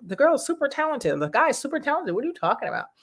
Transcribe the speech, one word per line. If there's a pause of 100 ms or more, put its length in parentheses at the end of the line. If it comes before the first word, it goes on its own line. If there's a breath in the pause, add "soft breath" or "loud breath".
The
girl
is
super
talented.
The
guy
is
super
talented.
What
are
you
talking
about?" (160 soft breath)